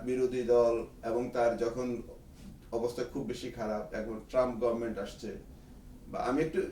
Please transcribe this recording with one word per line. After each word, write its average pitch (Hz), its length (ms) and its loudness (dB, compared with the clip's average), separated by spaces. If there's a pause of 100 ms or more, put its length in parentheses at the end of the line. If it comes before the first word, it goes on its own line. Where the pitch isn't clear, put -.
বিরোধী 127 380 2
দল 117 440 6 (160)
এবং 120 260 0
তার 120 280 4
যখন 120 440 0 (720)
অবস্থা 120 320 -2
খুব - 220 -6
বেশি 120 260 -6
খারাপ, 107 420 -4
এখন 107 260 -4 (100)
ট্রাম্প 123 340 2
গভর্নমেন্ট 117 360 0
আসছে, 104 380 -8 (720)
বা - 120 -6
আমি 131 220 2
একটু 160 200 0 (100)